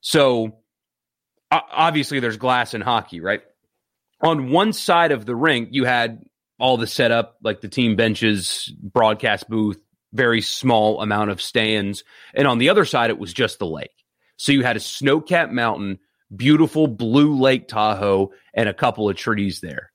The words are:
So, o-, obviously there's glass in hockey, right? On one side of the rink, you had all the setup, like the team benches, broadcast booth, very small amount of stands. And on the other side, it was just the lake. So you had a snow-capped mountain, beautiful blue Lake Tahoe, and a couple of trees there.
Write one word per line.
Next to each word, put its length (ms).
So, 560
o-, 100
obviously 500
there's 160
glass 380
in 80
hockey, 400
right? 180
On 300
one 240
side 380
of 120
the 100
rink, 380
you 140
had 360
all 180
the 100
setup, 560
like 200
the 60
team 280
benches, 760
broadcast 680
booth, 320
very 300
small 580
amount 300
of 100
stands. 640
And 120
on 120
the 100
other 160
side, 240
it 100
was 140
just 260
the 80
lake. 380
So 160
you 100
had 140
a 40
snow-capped 680
mountain, 500
beautiful 500
blue 520
Lake 280
Tahoe, 680
and 160
a 60
couple 340
of 80
trees 460
there. 320